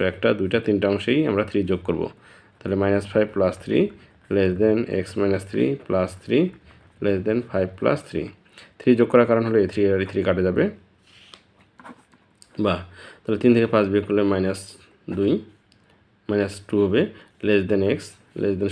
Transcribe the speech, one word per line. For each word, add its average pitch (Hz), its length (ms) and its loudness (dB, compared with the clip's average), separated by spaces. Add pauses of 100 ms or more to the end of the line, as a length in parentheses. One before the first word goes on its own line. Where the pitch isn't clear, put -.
(120)
একটা, - 160 -2 (120)
দুইটা, 98 260 -2
তিনটা 101 260 2
অংশেই 120 280 0 (100)
আমরা 101 200 0
থ্রি 104 100 0 (100)
যোগ 90 180 0
করবো। 82 180 -2 (520)
তাহলে 95 240 -4
মাইনাস 98 300 0
ফাইভ 107 220 2
প্লাস 92 200 0 (100)
থ্রি 107 140 0 (560)
less 95 180 2 (100)
than 110 160 4 (240)
x - 20 -8 (160)
minus 98 300 0
three 117 200 0 (160)
plus 92 240 -2 (120)
three 127 220 2 (600)
less 101 220 0
than 110 120 0 (120)
five 95 180 -2 (100)
plus 131 200 0 (100)
three। 82 180 -6 (520)
থ্রি - 200 2
যোগ 117 140 4
করার 120 180 6
কারণ 113 180 2
হলো 113 160 2
এই 92 80 -2
থ্রি 104 100 -2 (120)
আর 95 100 0
এই 95 60 -6
থ্রি 98 180 -2
কাটে 92 200 0
যাবে, 92 160 0 (2000)
বা 95 100 2 (460)
তাহলে 110 220 -4
তিন 123 140 6
থেকে 113 180 2
পাঁচ 107 180 4
বিয়োগ 101 160 2
করলে 104 140 2 (100)
মাইনাস 95 280 -2 (560)
দুই, 98 160 0 (960)
মাইনাস 101 260 0 (140)
টু 110 160 -2
হবে, 101 180 2 (440)
less 101 240 4
than 98 120 2 (140)
x, - 20 -12 (420)
less 101 200 -2
than 98 120 -2